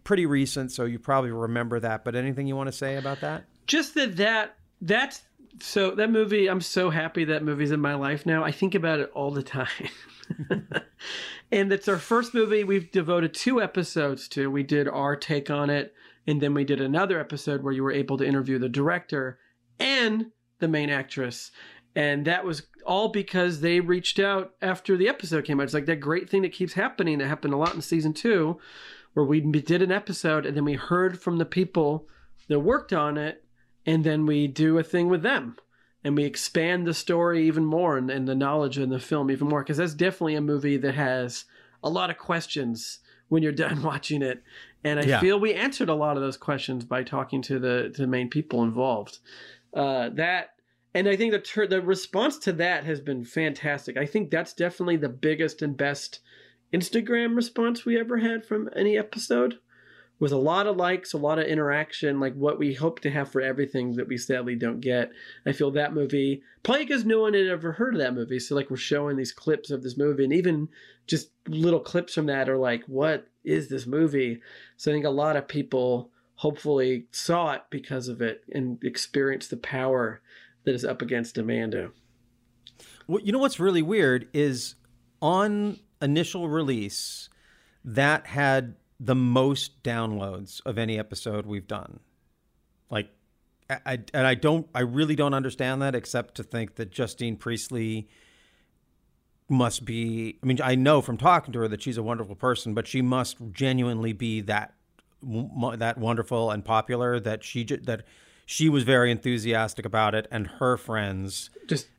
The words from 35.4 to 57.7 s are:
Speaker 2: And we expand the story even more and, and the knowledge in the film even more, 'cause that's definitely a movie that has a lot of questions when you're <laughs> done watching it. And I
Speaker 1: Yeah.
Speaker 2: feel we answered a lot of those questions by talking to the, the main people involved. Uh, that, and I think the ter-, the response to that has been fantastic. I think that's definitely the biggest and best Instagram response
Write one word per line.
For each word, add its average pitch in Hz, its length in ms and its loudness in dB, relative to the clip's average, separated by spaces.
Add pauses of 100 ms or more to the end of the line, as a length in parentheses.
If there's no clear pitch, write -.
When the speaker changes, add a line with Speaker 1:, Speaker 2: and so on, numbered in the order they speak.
Speaker 2:
And 143 120 2
we 147 80 4
expand 170 640 0
the 165 60 0
story 170 540 2
even 160 180 4
more 156 320 2
and, 131 120 0
and 131 180 -2
the 135 80 0
knowledge 139 420 0
in 135 120 0
the 131 100 -2
film 139 320 0
even 143 180 0
more, 147 140 0
'cause 143 140 -4
that's 160 180 0
definitely 170 400 0
a 147 60 0
movie 143 360 2
that 135 180 0
has 127 500 -2 (380)
a 139 60 -2
lot 180 200 0
of 165 80 -6
questions 139 840 -4 (280)
when 160 160 4
you're 151 80 2
<laughs> 147 120 0
done 147 180 -2
watching 147 400 -2
it. 127 220 -2 (400)
And 147 160 0
I 143 40 2
Speaker 1:
Yeah. 123 160 4
Speaker 2:
feel 196 200 4
we 214 160 2
answered 208 340 -2
a 156 60 2
lot 151 200 0
of 139 80 -2
those 135 140 -4
questions 131 480 -4
by 127 180 -2
talking 131 400 -4
to 131 160 -2
the, 123 380 0
the 135 100 0
main 127 220 0
people 123 340 0
involved. 117 540 0 (560)
Uh, 135 360 0
that, 165 420 -2 (420)
and 196 160 2
I 196 80 4
think 220 160 2
the 196 60 4
ter-, 202 280 -2
the 185 140 2
response 190 580 0
to 185 140 0
that 165 320 0
has 151 160 -2
been 135 240 -4
fantastic. 147 720 -2
I 143 80 0
think 175 260 0
that's 165 220 -2
definitely 175 440 0
the 143 120 0
biggest 156 520 0
and 143 140 -2
best 143 440 -4 (540)
Instagram 233 640 0
response 240 500 0